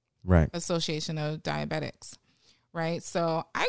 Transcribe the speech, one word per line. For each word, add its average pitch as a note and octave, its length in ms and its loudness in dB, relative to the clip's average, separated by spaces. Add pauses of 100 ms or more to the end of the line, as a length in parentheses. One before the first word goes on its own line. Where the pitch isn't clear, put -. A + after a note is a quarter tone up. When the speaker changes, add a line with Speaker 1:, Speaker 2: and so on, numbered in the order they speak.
(220)
Speaker 1:
Right. F2 300 6
Speaker 2:
Association E3 640 -2
of D3+ 260 -4
Diabetics. D3+ 720 -6 (600)
Right. E3 280 -2
So E3 420 0 (100)
I - 140 2